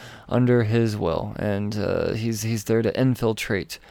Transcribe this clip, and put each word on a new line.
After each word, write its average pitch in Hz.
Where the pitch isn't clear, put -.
under 123
his 113
will. 101
And, 104
uh, 92
he's, 110
he's 110
there 113
to 113
infiltrate 113